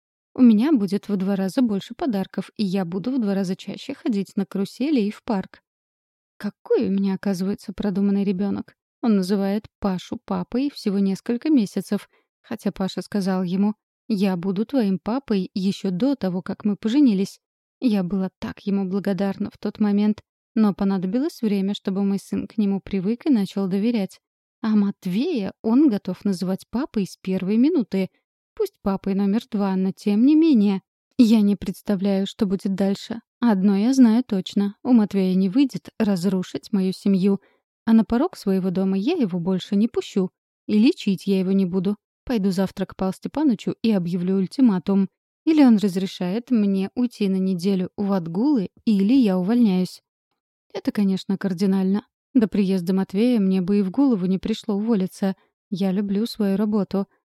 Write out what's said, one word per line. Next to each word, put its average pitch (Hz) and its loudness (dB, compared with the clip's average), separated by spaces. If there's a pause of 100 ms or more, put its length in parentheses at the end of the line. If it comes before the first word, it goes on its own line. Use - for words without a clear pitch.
(340)
«У - 4
меня 233 6
будет 202 0
в 202 -2
два 190 0
раза 190 0
больше 208 -4
подарков, 202 -6
и 214 -2
я 190 -2
буду 170 -6
в 269 -2
два 202 0
раза 190 -2
чаще - -12
ходить 202 -4
на 196 -2
карусели 240 -2
и 202 0
в - -14
парк». - -6 (760)
Какой 247 -2
у - 0
меня, 196 0
оказывается, 190 -4
продуманный 202 0
ребенок. 196 -4 (280)
Он 220 2
называет 196 -2 (140)
Пашу 190 -4
папой 233 -4
всего 202 -4
несколько 202 -2
месяцев, 208 0 (340)
хотя - -6
Паша 185 -6
сказал 190 -2
ему: 196 0 (320)
«Я 190 0
буду 190 -2
твоим 208 0
папой» 208 -4
еще 196 -2
до 240 0
того, 185 -4
как - -8
мы 202 0
поженились. 220 0 (400)
Я 208 0
была 185 -2
так - -12
ему 196 -2
благодарна 196 -4
в - -20
тот - -6
момент, 208 2 (320)
но 208 2
понадобилось 196 -4
время, 202 -2
чтобы 202 -4
мой 196 -2
сын - -8
к - -18
нему 196 0
привык 202 -4
и 320 2
начал 196 0
доверять. 202 -2 (400)
А 226 -4
Матвея 208 -2 (100)
он 262 4
готов 196 -4
называть 190 -2
папой 226 -4
с - -14
первой 185 -2
минуты. 240 2 (440)
Пусть - -4
папой 196 -2
номер 202 0
два, 196 -2
но 190 0
тем 208 0
не 302 6
менее. 220 4 (340)
Я 226 6
не 202 2
представляю, 196 -2
что - -4
будет 196 -2
дальше. 202 -4 (180)
Одно 202 4
я 226 2
знаю 240 6
точно. 202 -4
У 247 0
Матвея 196 2
не 190 2
выйдет 247 0 (100)
разрушить 196 -2
мою 190 0
семью. 196 2 (440)
А 226 2
на 220 6
порог 262 -2
своего 190 0
дома 190 0
я 226 0
его 202 -2
больше 185 -2
не 208 2
пущу. 196 -2 (360)
И 214 0
лечить 214 2
я 190 2
его 185 0
не 196 2
буду. 190 -2 (280)
Пойду 202 -2
завтра 185 -2
к - -18
Пал 190 -2
Степанычу 240 -2
и 226 0
объявлю 180 -2
ультиматум. 196 0 (380)
Или 302 6
он 226 6
разрешает 190 -4
мне 196 0
уйти 240 -2
на 190 0
неделю 185 -2
в 196 -2
отгулы, 190 0 (160)
или 208 2
я 208 4
увольняюсь. 185 0 (720)
Это, - -6
конечно, 196 -2
кардинально. 190 0 (280)
До 202 4
приезда 185 0
Матвея 208 0
мне 190 2
бы 202 0
и 208 2
в 185 -2
голову 226 0
не 185 0
пришло 214 -6
уволиться. 196 -2 (340)
Я 190 -2
люблю 202 -2
свою 196 -2
работу. 202 -2 (300)